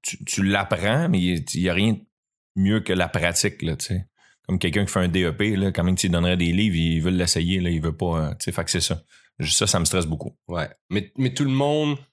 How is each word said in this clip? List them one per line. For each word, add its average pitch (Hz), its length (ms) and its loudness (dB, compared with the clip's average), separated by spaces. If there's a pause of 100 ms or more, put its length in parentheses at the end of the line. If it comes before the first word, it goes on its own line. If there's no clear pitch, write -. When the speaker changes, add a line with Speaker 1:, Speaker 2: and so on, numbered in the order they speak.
Speaker 1:
tu, - 200 -8
tu - 200 -2
l'apprends, 101 680 2
mais 127 100 2
il 87 420 0
y 90 80 2
a 87 40 0
rien 104 200 2
de 98 60 -4 (560)
mieux 98 260 4
que 104 120 -2
la 90 140 2
pratique, - 560 -2
là, 80 120 -2
tu - 120 -8
sais. 92 180 -4 (420)
Comme 92 120 -2
quelqu'un 92 260 0
qui - 60 -6
fait - 80 0
un 90 80 2
D 90 160 2
E 82 80 0
P, 104 240 0
là, 95 160 0
quand 85 140 0
même, 90 100 4
tu 95 120 -2
lui 87 40 2
donnerais 87 240 2
des 85 160 2
livres, 98 240 2
il 82 260 2
veut 90 100 0
l'essayer, 90 500 0
là, 87 80 0
il 82 120 0
veut 80 140 -2
pas, 92 100 -4 (140)
euh, 78 120 -2
tu - 40 -8 (100)
sais, 85 60 -2
fait 85 140 -4
que - 60 -4
c'est 85 100 0
ça. 82 200 -2 (380)
Juste 76 180 0
ça, 107 100 2
ça 98 120 2
me 82 60 0
stresse 87 200 0
beaucoup. 78 300 -6 (140)
Speaker 2:
Ouais. 85 180 -4 (220)
Mais, 101 280 -4
mais 131 160 0
tout 143 120 -2
le 139 60 0
monde 147 460 0 (160)